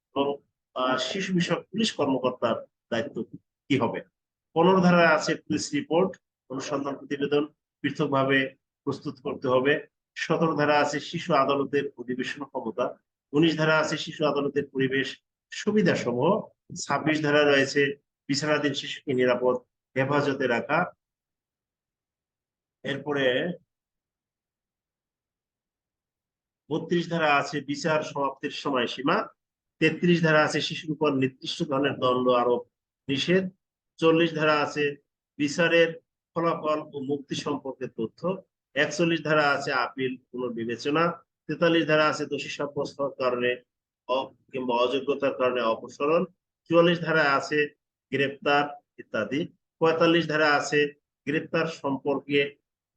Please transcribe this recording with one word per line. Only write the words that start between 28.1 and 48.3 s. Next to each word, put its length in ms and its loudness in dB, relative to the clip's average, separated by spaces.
সময়সীমা, 800 -2
তেত্রিশ 440 2
ধারা 220 4
আছে 160 0
শিশুর 300 -6
উপর 220 0
নির্দিষ্ট 500 -4
ধরনের 360 -2
দণ্ড 300 2
আরোপ 340 2
নিষেধ, 400 0
চল্লিশ 360 4
ধারা 220 2
আছে 400 -2
বিচারের 640 2
ফলাফল 460 -2
ও 60 -8
মুক্তি 340 -6
সম্পর্কে 540 -6
তথ্য, 540 -6
একচল্লিশ 500 0
ধারা 260 4
আছে 220 -2
আপিল 440 -2
পুনর্বিবেচনা, 960 -4
তেতাল্লিশ 400 2
ধারা 200 4
আছে 200 0
দোষী 220 -6
সাব্যস্ত 520 -6
হওয়ার 180 -4
কারণে 380 0
অ-, 260 -2
কিংবা 220 -2
অযোগ্যতার 600 0
কারণে 260 0
অপসারণ, 640 0
চুয়াল্লিশ 320 6
ধারা 220 2
আছে 520 2
গ্রেপ্তার 560 0